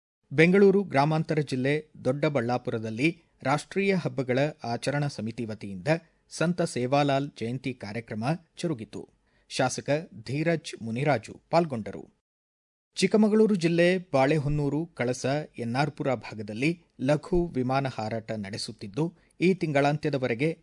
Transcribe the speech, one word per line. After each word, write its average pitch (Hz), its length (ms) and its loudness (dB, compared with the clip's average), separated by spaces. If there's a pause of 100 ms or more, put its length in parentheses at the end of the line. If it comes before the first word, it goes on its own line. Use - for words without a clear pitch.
(320)
ಬೆಂಗಳೂರು 190 500 6
ಗ್ರಾಮಾಂತರ 156 560 0
ಜಿಲ್ಲೆ 139 480 0 (180)
ದೊಡ್ಡಬಳ್ಳಾಪುರದಲ್ಲಿ 123 1160 -2 (200)
ರಾಷ್ಟ್ರೀಯ 190 520 0
ಹಬ್ಬಗಳ 127 440 -2 (260)
ಆಚರಣಾ 135 440 -2
ಸಮಿತಿ 117 360 -6
ವತಿಯಿಂದ 101 440 -8 (400)
ಸಂತ 175 340 -2
ಸೇವಾಲಾಲ್ 139 680 0 (100)
ಜಯಂತಿ 123 340 -6
ಕಾರ್ಯಕ್ರಮ 110 500 -8 (380)
ಜರುಗಿತು. 117 460 -8 (400)
ಶಾಸಕ 139 600 -2 (160)
ಧೀರಜ್ 160 580 -4
ಮುನಿರಾಜು 117 580 -2 (100)
ಪಾಲ್ಗೊಂಡರು. 117 720 -2 (720)
ಚಿಕ್ಕಮಗಳೂರು 214 600 4
ಜಿಲ್ಲೆ 170 440 4
ಬಾಳೆಹೊನ್ನೂರು, 147 880 2
ಕಳಸ, 123 400 -4 (320)
ಎನ್ನಾರ್ಪುರ 135 560 -2
ಭಾಗದಲ್ಲಿ 110 680 -4 (180)
ಲಘು 147 460 2
ವಿಮಾನ 131 420 0
ಹಾರಾಟ 110 440 -6
ನಡೆಸುತ್ತಿದ್ದು, 107 840 -6 (260)
ಈ 185 140 4
ತಿಂಗಳಾಂತ್ಯದವರೆಗೆ 143 1080 0